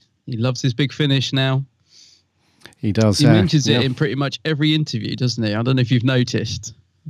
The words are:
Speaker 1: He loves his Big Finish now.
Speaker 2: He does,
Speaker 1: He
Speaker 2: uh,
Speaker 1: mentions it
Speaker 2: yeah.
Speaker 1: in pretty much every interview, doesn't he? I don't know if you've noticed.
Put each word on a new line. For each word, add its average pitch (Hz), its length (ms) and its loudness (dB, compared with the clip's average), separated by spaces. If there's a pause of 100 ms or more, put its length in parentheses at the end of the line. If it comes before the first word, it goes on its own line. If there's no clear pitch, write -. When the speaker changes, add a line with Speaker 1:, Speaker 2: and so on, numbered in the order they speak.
(260)
Speaker 1:
He 123 120 -8
loves 123 240 -2
his 127 120 0
Big 135 200 -2
Finish 135 400 0
now. 135 320 0 (1120)
Speaker 2:
He 107 160 -2
does, 107 260 2
Speaker 1:
He 143 80 4
Speaker 2:
uh, 147 60 8
Speaker 1:
mentions 156 340 4
it 110 60 4
Speaker 2:
yeah. 120 80 2
Speaker 1:
in 127 120 -2
pretty 123 220 -2
much 139 300 -4
every 156 280 0
interview, 151 440 -4
doesn't 123 260 -2
he? 107 100 -2
I 107 80 -2
don't 131 140 0
know 131 60 2
if 120 100 0
you've 120 140 2
noticed. 123 680 -2 (360)